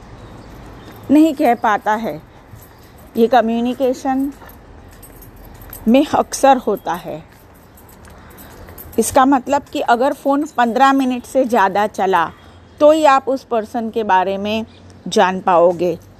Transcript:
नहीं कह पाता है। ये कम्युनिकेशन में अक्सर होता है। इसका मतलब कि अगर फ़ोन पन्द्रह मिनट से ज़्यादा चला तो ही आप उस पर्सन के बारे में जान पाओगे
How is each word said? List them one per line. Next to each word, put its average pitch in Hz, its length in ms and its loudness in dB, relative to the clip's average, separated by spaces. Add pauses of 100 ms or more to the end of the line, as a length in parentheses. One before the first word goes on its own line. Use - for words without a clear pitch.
(1120)
नहीं 311 220 4
कह 247 220 2
पाता 214 400 -2
है। 180 260 -8 (960)
ये 226 100 2
कम्युनिकेशन 254 1080 -2 (1500)
में 269 180 4
अक्सर 269 520 0
होता 196 360 -6
है। 156 300 -12 (1800)
इसका 262 260 2
मतलब 277 380 -2
कि - 160 -10
अगर 254 340 0
फ़ोन 285 320 -4 (120)
पन्द्रह 247 360 2
मिनट 254 300 -2
से 269 220 -2
ज़्यादा 202 420 0
चला 185 440 -2 (480)
तो 302 120 6
ही 311 140 2
आप 269 220 4
उस 262 160 -4
पर्सन 226 460 -6
के 226 140 -6
बारे 190 340 0
में 214 280 -6 (420)
जान 185 340 0
पाओगे 175 580 2 (200)